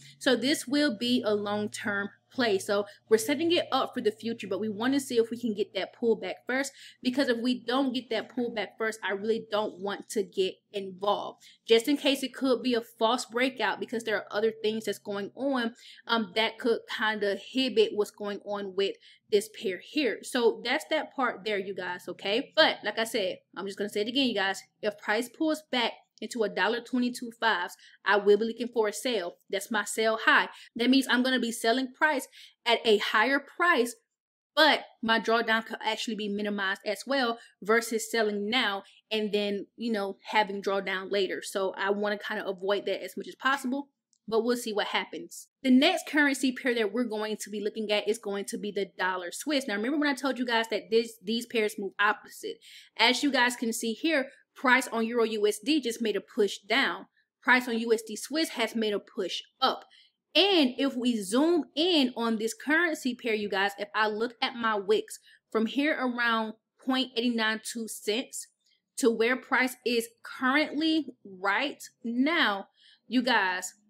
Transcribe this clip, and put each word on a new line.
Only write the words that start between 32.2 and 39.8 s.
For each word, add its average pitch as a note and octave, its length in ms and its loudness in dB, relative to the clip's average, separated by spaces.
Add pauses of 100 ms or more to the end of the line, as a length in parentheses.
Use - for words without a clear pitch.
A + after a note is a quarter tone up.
at A#3 220 4
a G#3 140 6
higher A#3+ 400 2
price, C4+ 560 2 (600)
but C#4+ 280 6 (180)
my A3+ 180 2
drawdown A3+ 460 2
could - 180 -10
actually A3 300 -4
be G#3 160 -4
minimized G3+ 560 -4
as G3+ 220 -6
well A#3+ 320 0 (240)
versus A3+ 480 0
selling G#3 360 0
now G#3 360 0 (260)
and G#3+ 220 -2
then, G3+ 340 -2 (100)
you A3+ 160 -4